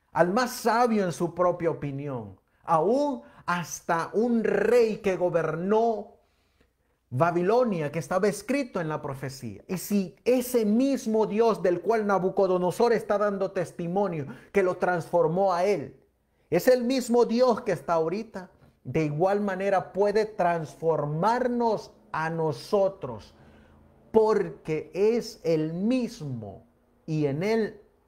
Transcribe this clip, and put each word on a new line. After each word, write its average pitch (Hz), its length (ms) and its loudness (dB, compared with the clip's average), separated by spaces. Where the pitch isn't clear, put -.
al 175 200 4
más 233 200 0
sabio 220 520 2
en 175 80 -2
su 170 220 -4
propia 175 360 0
opinión, 135 680 -8
aún 240 600 2
hasta 170 680 -4
un 226 320 0
rey 226 540 2
que 185 180 -2
gobernó 180 1000 0
Babilonia, 175 800 2
que - 80 -6
estaba 185 300 0
escrito 240 520 -4
en 160 80 -4
la 151 140 -4
profecía. 131 640 -10
Y 185 120 -6
si 196 460 -2
ese 247 400 2
mismo 220 600 2
Dios 208 360 2
del 175 180 2
cual 214 260 0
Nabucodonosor 185 840 2
está 214 260 0
dando 196 320 -2
testimonio, 175 760 -4
que 196 100 2
lo 180 140 0
transformó 180 760 2
a 175 120 0
él, 180 340 -2
es - 200 0
el 254 160 6
mismo 240 400 2
Dios 233 380 2
que 196 100 -2
está 170 220 -2
ahorita, 180 560 -4
de 156 200 0
igual 165 360 0
manera 190 520 -2
puede 208 320 2
transformarnos 175 1700 0
a 160 180 -4
nosotros, 139 1040 -4
porque 196 840 0
es 214 500 0
el 160 280 0
mismo 156 920 -4
y 156 200 -2
en 143 160 -2
él 214 380 -2